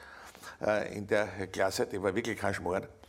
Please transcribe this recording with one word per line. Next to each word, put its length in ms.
äh, 340
in 100
der 200
Klasse, 400
die 140
war 120
wirklich 240
kein 160
Schmarrn. 320